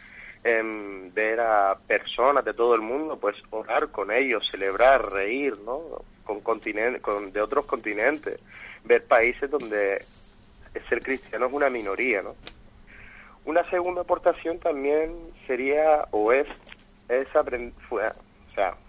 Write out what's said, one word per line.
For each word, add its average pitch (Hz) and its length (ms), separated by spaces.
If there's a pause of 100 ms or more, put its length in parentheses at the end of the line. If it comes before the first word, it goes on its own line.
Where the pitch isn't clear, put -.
(420)
Em, 104 720
ver 110 240
a 104 380 (100)
personas 123 580
de 107 100
todo 120 200
el 113 60
mundo, 131 400
pues 104 160 (140)
orar 120 400
con 98 200
ellos, 120 400
celebrar, 104 600
reír, 113 520
¿no? 135 380 (220)
Con 104 160
continen-, 110 600
con, 104 300
de 107 100
otros 131 260
continentes, 113 720 (420)
ver 117 220
países 123 440
donde 107 560 (840)
ser 120 140
cristiano 123 440
es 123 60
una 143 180
minoría, 104 520
¿no? 107 120 (1120)
Una 170 260
segunda 180 300
aportación 175 580
también 156 540 (340)
sería, 147 640
o 107 220
es, 139 160 (600)
es 131 200
aprend-, 127 460 (140)
fue, 110 200
o - 460
sea, 95 220 (120)